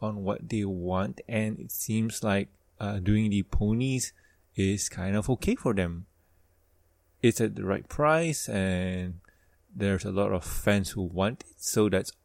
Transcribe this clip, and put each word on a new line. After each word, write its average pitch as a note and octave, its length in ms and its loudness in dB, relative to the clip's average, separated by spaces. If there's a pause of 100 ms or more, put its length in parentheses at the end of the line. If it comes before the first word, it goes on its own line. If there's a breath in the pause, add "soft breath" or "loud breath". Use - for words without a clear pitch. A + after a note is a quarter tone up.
on G#2 220 -4
what G2 260 -2
they G#2+ 160 0
want, F#2 640 -2
and A2 320 -2
it A#2 140 -12
seems A2 500 -2
like, G2 240 2 (320)
uh, G2+ 220 -4
doing G#2+ 300 4
the G2+ 120 4
ponies A#2 720 0 (420 soft breath)
is G2 340 0
kind F#2+ 280 -2
of G#2+ 120 0
okay F#3 280 0
for A#2+ 180 0
them. F2 320 -2 (1120)
It's A#2+ 200 4
at G#2 160 0
the G2 80 -6
right F#2+ 240 -2
price, D#3 600 0
and F#2 680 -2 (560 soft breath)
there's G2 300 0
a G2 80 -4
lot G2+ 180 2
of F#2 140 -2
fans G2+ 460 0
who G2+ 120 -4
want F#2 400 -2
it, - 160 -20
so G#2+ 300 2
that's F#2+ 240 0 (120)